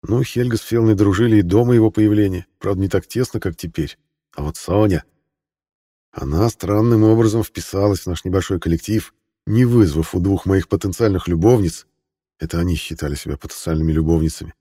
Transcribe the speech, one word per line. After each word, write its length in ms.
Ну, 180
Хельга 340
с 40
Фелной 340
дружили 440
и 40
до 220
моего 260
появления, 560
правда, 220
не 60
так 200
тесно, 320
как 160
теперь. 420
А 60
вот 140
Соня... 480
Она 340
странным 540
образом 400
вписалась 600
в 40
наш 180
небольшой 360
коллектив, 520
не 180
вызвав 500
у 60
двух 260
моих 220
потенциальных 580
любовниц — 600
это 220
они 160
считали 400
себя 200
потенциальными 540
любовницами 720